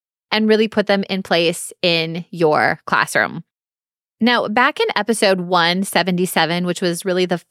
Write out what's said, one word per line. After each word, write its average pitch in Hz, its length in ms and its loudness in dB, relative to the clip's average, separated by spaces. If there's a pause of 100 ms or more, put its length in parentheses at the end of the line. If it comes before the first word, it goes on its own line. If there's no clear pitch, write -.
(320)
and 214 180 2
really 214 200 4
put 208 180 -2
them 196 200 0
in 190 140 -4
place 170 500 0 (120)
in 165 480 -2
your 156 560 2
classroom. 113 560 -2 (760)
Now, 233 280 2
back 247 320 0
in 440 160 0
episode 208 460 0
one 175 420 2
seventy-seven, 175 840 0
which 175 160 -4
was 175 240 -4
really 180 220 0
the 175 240 -4